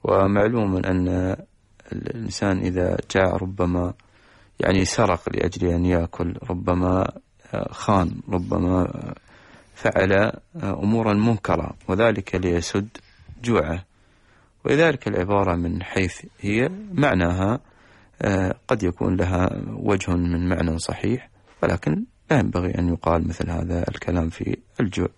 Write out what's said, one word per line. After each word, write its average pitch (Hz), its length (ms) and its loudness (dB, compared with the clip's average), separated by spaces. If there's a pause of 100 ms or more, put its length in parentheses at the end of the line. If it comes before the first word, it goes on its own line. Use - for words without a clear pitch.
ومعلوم 101 720 2
أن 92 600 0 (560)
الإنسان 104 640 -4
إذا 90 380 0 (180)
جاع 90 220 4
ربما 90 580 0 (680)
يعني 92 240 4
سرق 92 440 0
لأجل 90 400 0
أن 85 160 2
يأكل، 87 500 0 (160)
ربما، 90 640 0 (420)
آه، - 180 -6
خان، 95 380 2 (180)
ربما، 87 540 2
آه، - 320 -6 (600)
فعل، 98 380 2
آه، 101 200 4 (500)
أمورا 107 320 2
منكرة، 104 560 2 (180)
وذلك 101 460 2
ليسد 90 540 0 (560)
جوعه. 92 400 0 (800)
ولذلك 147 440 2
العبارة 98 480 0
من 87 260 -2
حيث 92 380 -2 (200)
هي 113 300 0 (220)
معناها، 98 680 2 (640)
آه، 95 320 0 (140)
قد 110 140 0
يكون 92 340 0
لها 92 520 0
وجه 95 420 -2
من 87 380 0
معنى 85 300 0
صحيح، - 520 -4 (320)
ولكن 180 420 0 (260)
لا 147 80 6
ينبغي 90 400 0
أن 90 100 2
يقال 85 400 2
مثل 82 220 -6
هذا 85 380 -2
الكلام 82 400 -2
في - 280 -4 (240)
الجوع. 92 380 0